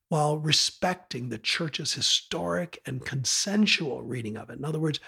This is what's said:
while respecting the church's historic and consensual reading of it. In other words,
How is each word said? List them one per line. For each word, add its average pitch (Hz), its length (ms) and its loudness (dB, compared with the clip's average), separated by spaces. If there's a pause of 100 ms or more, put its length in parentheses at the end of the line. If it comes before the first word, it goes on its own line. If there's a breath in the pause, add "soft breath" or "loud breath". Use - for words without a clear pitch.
while 151 280 4
respecting 156 920 0
the 113 100 -6
church's - 560 -2
historic 170 880 0
and 131 220 -6
consensual 175 960 2
reading 117 340 -6
of 104 140 -12
it. 120 80 -12
In 135 60 -6
other 156 160 -2
words, 156 280 0